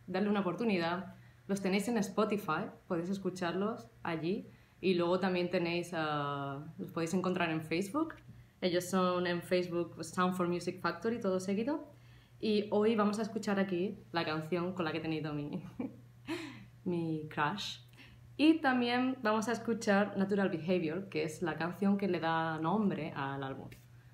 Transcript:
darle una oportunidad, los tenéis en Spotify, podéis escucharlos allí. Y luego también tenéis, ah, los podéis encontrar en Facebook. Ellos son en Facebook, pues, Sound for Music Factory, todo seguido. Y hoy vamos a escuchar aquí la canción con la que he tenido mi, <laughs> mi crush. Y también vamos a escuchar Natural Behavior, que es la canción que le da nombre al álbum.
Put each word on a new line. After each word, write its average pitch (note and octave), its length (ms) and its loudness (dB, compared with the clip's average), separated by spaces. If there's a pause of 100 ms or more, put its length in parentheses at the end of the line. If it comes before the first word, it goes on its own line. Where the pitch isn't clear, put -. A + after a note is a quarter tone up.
darle F#3+ 220 0
una G#3 120 2
oportunidad, F3+ 720 0 (320)
los G3 140 -2
tenéis G3 280 2
en A#3+ 100 2
Spotify, G3+ 680 0 (200)
podéis F3 220 -2
escucharlos F#3+ 760 -2 (160)
allí. E3+ 440 -2 (340)
Y F#3+ 140 4
luego F3 260 4
también F#3 280 2
tenéis, F3 460 0
ah, C#3+ 720 -2 (140)
los F3+ 120 -8
podéis E3 240 -2
encontrar F3+ 360 2
en D#3+ 120 0
Facebook. G3+ 520 -2 (460)
Ellos F3 240 0
son F3+ 420 2
en F3 160 0
Facebook, F3 520 0
pues, - 140 -10
Sound F#3 260 2
for F3+ 140 2
Music F3 320 -2
Factory, A3+ 400 -2
todo F#3 200 2
seguido. A3+ 480 -2 (520)
Y G#3 300 2
hoy G#3+ 260 4
vamos G#3 220 2
a A#3 40 0
escuchar G3+ 380 -2
aquí F#3+ 380 0 (140)
la E3 120 0
canción E3 480 -2
con F3+ 120 -2
la D#3 80 -2
que E3 60 -2
he - 20 -4
tenido D#3 320 -2
mi, D3 300 -6 (160)
<laughs> - 1040 -10
mi D#3+ 440 -2
crush. D#3+ 500 -2 (580)
Y D#4+ 240 6
también B3+ 640 2
vamos G#3+ 260 2
a A#3 40 2
escuchar G#3 640 2
Natural G3 320 2
Behavior, E3+ 600 0
que D#3 160 0
es D#3+ 180 -4
la D#3 140 -2
canción G3 420 2
que G3 100 0
le F3 100 2
da E3 400 0
nombre E3 560 2
al C#3 280 -4
álbum. C3+ 260 -8 (460)